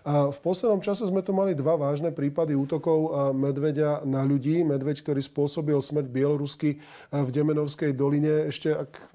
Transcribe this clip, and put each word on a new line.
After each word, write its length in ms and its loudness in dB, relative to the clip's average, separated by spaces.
A 240 2
v 80 -8
poslednom 400 0
čase 320 -2
sme 160 0
tu 80 0
mali 240 2
dva 160 2
vážne 400 -2
prípady 400 0
útokov, 560 0
e, 240 0
medveďa 720 0
na 160 0
ľudí. 400 2
Medveď, 400 -2
ktorý 240 -2
spôsobil 560 0
smrť 240 -2
bielorusky, 720 0
e, 0 -
v 240 0
Demenovskej 640 0
doline, 480 2
ešte, 240 -2
ak 440 -4